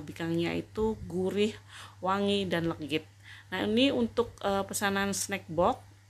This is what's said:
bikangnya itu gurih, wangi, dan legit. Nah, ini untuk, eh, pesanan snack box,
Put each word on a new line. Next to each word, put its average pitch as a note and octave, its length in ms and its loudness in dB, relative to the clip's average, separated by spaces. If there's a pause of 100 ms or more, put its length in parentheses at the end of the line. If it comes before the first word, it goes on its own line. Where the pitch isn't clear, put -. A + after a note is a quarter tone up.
bikangnya E3+ 480 -2
itu G#3+ 480 -2
gurih, F#3 480 0 (480)
wangi, G3 480 2
dan E3 240 0
legit. D3+ 320 -2 (480)
Nah, G3+ 160 0
ini B3 240 4
untuk, A#3 480 0
eh, G3 240 2
pesanan G3 480 0
snack G3 400 -4
box, F#3 320 2 (260)